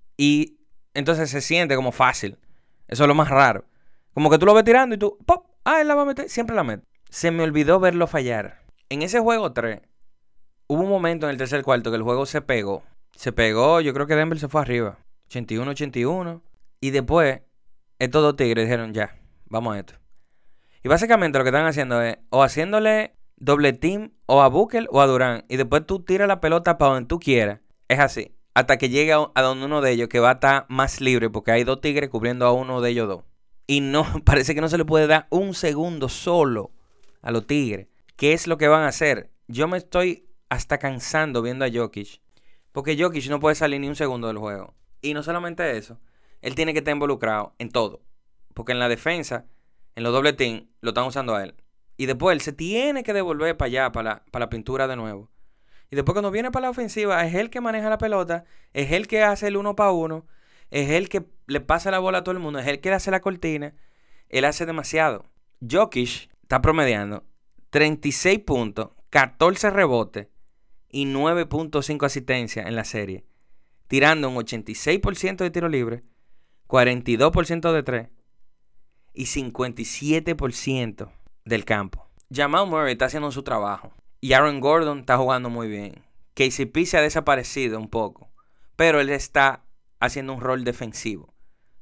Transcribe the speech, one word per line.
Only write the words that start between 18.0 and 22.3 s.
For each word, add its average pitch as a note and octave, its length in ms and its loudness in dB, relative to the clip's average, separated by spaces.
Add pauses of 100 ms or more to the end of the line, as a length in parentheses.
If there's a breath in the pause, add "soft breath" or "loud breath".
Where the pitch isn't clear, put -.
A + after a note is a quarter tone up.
dos D3 140 4
tigres A#2 300 2
dijeron, A#2 260 -2
"Ya, G#2+ 260 -6 (280)
vamos A2 280 -6
a G2+ 40 -8
esto". - 160 -14 (880)
Y - 60 -4
básicamente F3+ 500 4
lo C3+ 60 4
que B2+ 40 2
están C#3 160 4
haciendo C3+ 380 0
es, A#2 160 -2 (100)
o C3 140 4